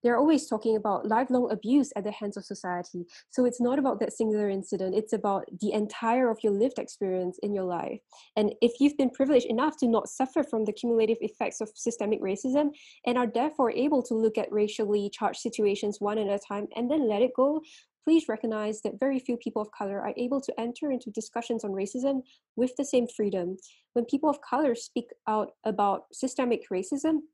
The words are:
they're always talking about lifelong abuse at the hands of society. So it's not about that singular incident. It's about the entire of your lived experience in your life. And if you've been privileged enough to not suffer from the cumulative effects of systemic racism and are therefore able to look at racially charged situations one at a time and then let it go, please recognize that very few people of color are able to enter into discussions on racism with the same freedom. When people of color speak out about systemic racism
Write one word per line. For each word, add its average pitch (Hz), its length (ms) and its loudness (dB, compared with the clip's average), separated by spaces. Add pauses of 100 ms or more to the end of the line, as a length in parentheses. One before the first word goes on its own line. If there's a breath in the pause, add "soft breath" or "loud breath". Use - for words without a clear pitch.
they're 240 140 4
always 294 320 4
talking 220 260 0
about 208 320 -2
lifelong 247 440 2
abuse 247 440 2
at 202 80 -4
the 208 80 -4
hands 202 260 -8
of 196 60 -10
society. 180 640 -8 (240 loud breath)
So 254 160 2
it's 247 160 0
not 247 160 2
about 262 220 0
that - 120 -2
singular 214 380 0
incident. 190 460 -4
It's 214 180 0
about 196 320 -2 (140)
the 208 140 0
entire 226 580 2
of 226 100 -2
your 214 120 2
lived 226 260 2
experience 185 640 -4
in 208 100 -2
your 190 120 -2
life. 175 340 -4 (360 loud breath)
And 208 160 2 (120)
if 240 160 6
you've 285 180 6
been 262 140 4
privileged 269 340 4
enough 262 320 0
to 247 100 2
not 220 220 2
suffer 262 320 0
from 226 240 0
the 208 80 -2
cumulative 226 480 2
effects - 400 -4
of 214 140 -6
systemic 214 440 -2
racism 262 520 0 (340 loud breath)
and 240 100 2
are 247 120 2
therefore 262 440 0
able 277 300 2
to 240 140 -2
look 220 240 2
at - 120 -4
racially 208 600 0
charged 214 260 -2
situations 208 600 0
one 208 180 -2
at 214 100 -2
a 202 120 0
time 208 360 -8
and 240 140 -2
then 294 180 2
let 208 140 2
it 254 140 2
go, 294 260 2 (420 loud breath)
please 320 240 4
recognize 214 540 -4
that - 180 -6
very 269 200 0
few 247 180 -4
people 226 240 -6
of 214 100 -8
color 202 300 -6
are - 160 -4
able 254 240 -2
to - 180 -8
enter 240 320 -4
into 240 200 -4
discussions 226 520 -4
on 202 80 -4
racism 254 500 -2 (340 soft breath)
with 254 200 0
the 277 100 -4
same 247 220 2
freedom. 190 500 -2 (360 loud breath)
When 240 120 0
people 285 240 0
of 285 120 -2
color 269 340 0
speak - 340 -8 (180)
out 214 240 0 (140)
about 208 460 0
systemic 254 600 -2
racism 285 480 0 (140)